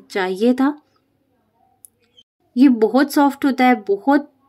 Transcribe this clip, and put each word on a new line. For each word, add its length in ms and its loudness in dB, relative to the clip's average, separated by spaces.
चाहिए 440 -2
था। 280 -4
ये 120 4
बहुत 440 0
सॉफ्ट 320 0
होता 200 0
है, 100 4
बहुत 560 -2